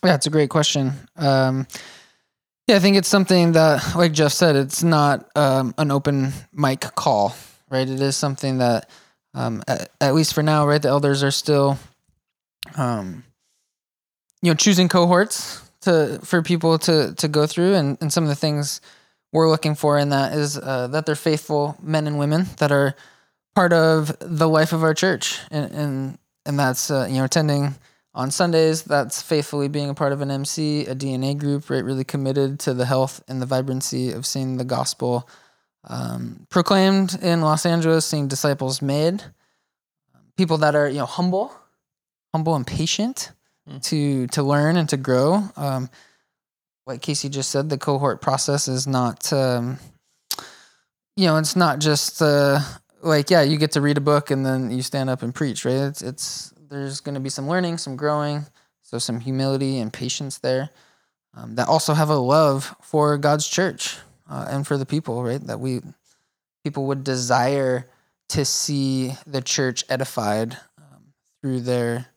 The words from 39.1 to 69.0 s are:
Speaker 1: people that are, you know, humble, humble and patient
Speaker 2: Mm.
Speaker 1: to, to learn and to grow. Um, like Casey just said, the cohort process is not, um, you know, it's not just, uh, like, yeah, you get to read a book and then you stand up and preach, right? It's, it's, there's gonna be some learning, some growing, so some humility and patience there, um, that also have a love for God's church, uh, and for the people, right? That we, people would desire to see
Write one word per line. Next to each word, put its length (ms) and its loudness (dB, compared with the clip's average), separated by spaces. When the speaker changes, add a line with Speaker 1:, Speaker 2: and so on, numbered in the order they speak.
Speaker 1:
people 220 2
that 160 4
are, 140 4
you 100 -4
know, 80 -2
humble, 460 -2
humble 220 0
and 100 -4
patient 680 -4
Speaker 2:
Mm. 140 -14
Speaker 1:
to, 420 0
to 160 -4
learn 340 2
and 120 2
to 80 0
grow. 440 2
Um, 320 -6
like 160 -12
Casey 280 -6
just 200 -6
said, 220 -2
the 80 -2
cohort 420 -2
process 460 -2
is 220 -4
not, 440 -2
um, 460 0
you 100 2
know, 100 4
it's 180 0
not 240 4
just, 420 0
uh, 380 4
like, 280 2
yeah, 120 6
you 160 2
get 140 2
to 80 2
read 180 2
a 20 0
book 320 2
and 120 -2
then 280 -2
you 100 -4
stand 260 -4
up 140 -4
and 100 -6
preach, 320 -4
right? 120 0
It's, 260 -4
it's, 500 -10
there's 300 -10
gonna 220 -8
be 80 -8
some 200 -8
learning, 300 -2
some 160 -10
growing, 520 -2
so 160 -10
some 220 -4
humility 580 -2
and 140 -6
patience 460 -8
there, 320 -4
um, 180 -16
that 140 -2
also 260 2
have 160 2
a 60 4
love 680 2
for 340 0
God's 300 0
church, 500 -4
uh, 220 -10
and 160 -4
for 100 -2
the 100 -4
people, 360 -4
right? 240 -4
That 140 -8
we, 220 -6
people 220 -6
would 180 -4
desire 840 0
to 140 0
see 680 -2